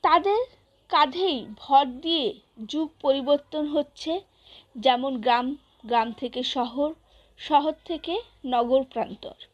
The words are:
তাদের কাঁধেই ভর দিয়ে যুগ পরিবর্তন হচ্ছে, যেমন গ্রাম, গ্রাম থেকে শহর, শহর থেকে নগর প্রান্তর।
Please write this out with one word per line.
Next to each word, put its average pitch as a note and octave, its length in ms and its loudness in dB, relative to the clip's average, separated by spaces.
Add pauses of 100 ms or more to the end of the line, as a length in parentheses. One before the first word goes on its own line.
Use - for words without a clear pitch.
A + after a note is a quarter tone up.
তাদের F#4+ 400 4 (480)
কাঁধেই D4+ 560 2 (120)
ভর C#4 280 4
দিয়ে C4+ 480 -2 (340)
যুগ D#4 240 -4 (100)
পরিবর্তন C#4+ 640 0
হচ্ছে, D#4 540 -4 (540)
যেমন B3+ 420 0
গ্রাম, B3 400 0 (280)
গ্রাম A#3 260 0
থেকে B3 320 -6
শহর, C4 500 -2 (440)
শহর D4+ 360 2 (120)
থেকে E4+ 360 -6 (240)
নগর B3 380 2
প্রান্তর। - 540 -8 (160)